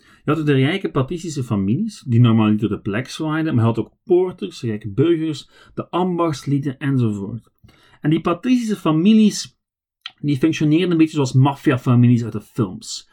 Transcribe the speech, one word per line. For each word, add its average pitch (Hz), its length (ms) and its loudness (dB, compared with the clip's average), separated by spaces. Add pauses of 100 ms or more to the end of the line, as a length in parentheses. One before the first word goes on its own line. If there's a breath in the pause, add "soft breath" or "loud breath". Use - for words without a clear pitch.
(240 soft breath)
Je - 100 -2
had 156 120 -2
de 147 80 2
rijke 160 380 0
patristische 151 520 -6
families, 117 640 -4
die 117 120 2
normaal 113 300 4
niet 107 100 2
door 107 100 -2
de 101 120 -6
plek 107 260 -6
zwaaiden, 156 480 -4
maar 113 80 2
je 113 60 2
had 113 100 -2
ook - 140 -8 (100)
poorters, 180 580 -2
rijke 110 300 -8
burgers, 156 580 -2 (240 soft breath)
de - 160 -10
ambachtslieden 151 880 -2
enzovoort. 117 720 -4 (520 soft breath)
En 147 80 -2
die 160 120 0
patristische 220 540 0
families, 190 800 2 (640)
die 147 180 -2
functioneerden 160 540 2
een 170 60 0
beetje 160 160 2
zoals 135 200 -2
maffiafamilies 127 920 2
uit 110 100 -10
de 104 80 -8
films. - 720 -8